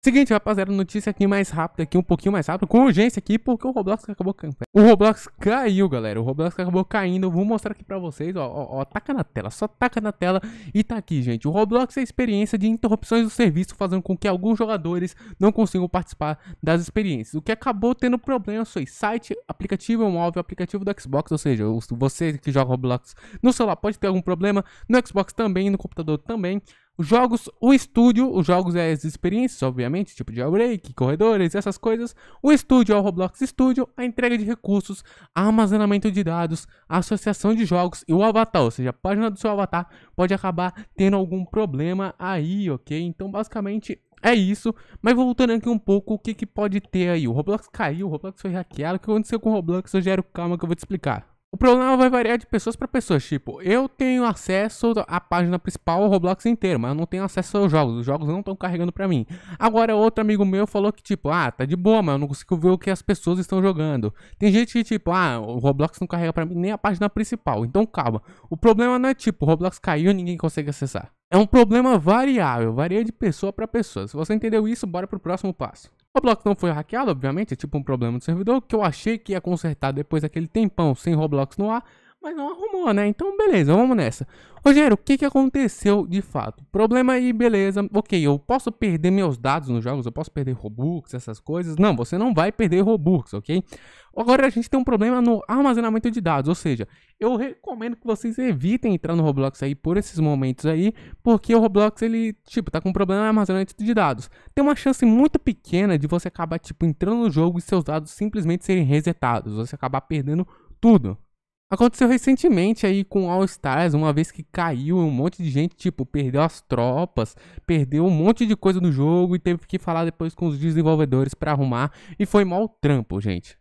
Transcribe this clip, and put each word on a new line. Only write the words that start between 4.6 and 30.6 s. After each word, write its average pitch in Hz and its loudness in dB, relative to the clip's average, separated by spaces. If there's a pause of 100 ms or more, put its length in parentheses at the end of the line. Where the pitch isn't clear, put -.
O 202 8
Roblox 214 8 (120)
caiu, 202 0
galera, 110 -4
o - -4
Roblox 151 -4
acabou 180 0
caindo, 185 -2
eu 185 0
vou 175 0
mostrar 214 -2
aqui - -14
pra 196 -10
vocês, 175 -8
ó, 143 -6
ó, 135 -8
ó, 139 -4
taca 277 -8
na 208 -2
tela, 104 -8
só - -6
taca - -2
na 214 -4
tela 185 0 (320)
e 208 0
tá 233 -6
aqui, 160 -4
gente. 120 -2
O 147 -2
Roblox 220 0
é 269 -2
a - 0
experiência 220 -2
de 202 0
interrupções 226 0
do 214 -2
serviço, 180 0
fazendo 185 -4
com 185 -4
que 208 -4
alguns 202 0
jogadores 180 -4 (240)
não 202 6
consigam 185 0
participar 156 -4 (240)
das 170 2
experiências. 165 -4
O 156 -6
que 220 -6
acabou 233 -2
tendo 247 -2
problemas 220 -6
foi 147 -6
site, 226 -6 (120)
aplicativo 214 -4
móvel, 175 -2
aplicativo 185 -8
do 202 -6
Xbox, 139 -4
ou 156 -2
seja, 110 0
o, 113 -2 (140)
você 139 -2
que - -6
joga 131 2
Roblox 127 -4 (260)
no 254 6
celular 214 0
pode 208 -4
ter - -4
algum 185 2
problema, 190 0 (240)
no 247 4
Xbox 196 -4
também, 202 0
no 190 -2
computador 156 -6
também. 196 -6 (360)
Os 160 -4
jogos, 240 2 (100)
o 254 6
estúdio, 247 4
os 180 2
jogos 180 2
é 170 0
as 151 -2
experiências, 202 -4
obviamente, 131 -4
tipo 113 -12
jailbreak, 175 -2